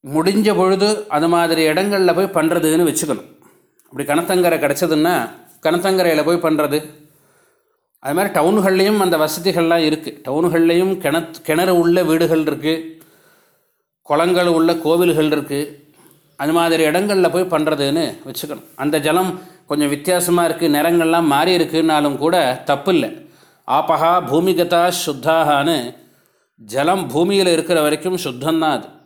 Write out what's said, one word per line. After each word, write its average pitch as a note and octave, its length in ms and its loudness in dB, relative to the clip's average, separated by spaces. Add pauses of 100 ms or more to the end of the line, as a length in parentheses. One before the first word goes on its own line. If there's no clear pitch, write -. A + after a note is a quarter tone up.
முடிஞ்ச F#3 520 0
பொழுது F#3+ 340 2 (200)
அது D3+ 180 0
மாதிரி E3+ 380 2
இடங்கள்ல F#3 500 0
போய் F#3+ 200 -2
பண்றதுன்னு D#3+ 520 2
வச்சுக்கணும். C#3+ 420 -4 (640)
அப்படி C3 120 -8
கணத்தங்கரை E3+ 540 0
கிடைச்சதுன்னா D#3 560 0 (460)
கணத்தங்கரையில F3 640 0
போய் E3+ 200 0
பண்றது. D3+ 340 0 (1200)
அது C#3+ 120 -4
மாதிரி G3 180 -2
டவுன்கள்லையும் G3 680 2
அந்த F3 140 2
வசதிகள்லாம் E3 680 0
இருக்கு. D3+ 260 -2 (120)
டவுன்கள்லையும் E3+ 760 2
கிணத்-, D#3+ 420 -4
கிணறு D#3 360 0
உள்ள E3+ 260 2
வீடுகள் D#3+ 420 2
இருக்கு, D3 280 -2 (1300)
குளங்கள் F3 440 2
உள்ள E3 260 2
கோவில்கள் D#3+ 560 0
இருக்கு. C#3+ 280 -4 (800)
அது D3+ 140 -2
மாதிரி E3 320 2
இடங்கள்ல F#3 440 0
போய் F3+ 220 -2
பண்றதுன்னு D3+ 540 0 (180)
வச்சுக்கணும். D3 520 -12
அந்த D3 240 -2
ஜலம் F3 320 0 (360)
கொஞ்சம் D3 260 -2
வித்தியாசமா F3 520 0
இருக்கு, E3 240 -2
நிறங்கள்லாம் E3 580 2
மாறி D3 260 2
இருக்குன்னாலும் D#3 640 0
கூட D#3+ 180 0 (300)
தப்பில்லை. C#3+ 440 0 (580)
ஆபஹா D#3+ 460 0 (120)
பூமிகதா E3+ 560 0 (140)
சுத்தாகான்னு, D3+ 800 0 (840)
ஜலம் C#3+ 480 -2
பூமியில F3+ 420 0
இருக்கிற E3 300 0
வரைக்கும் D#3 360 -2
சுத்தம்தான் D#3 600 -2
அது. - 100 -10 (180)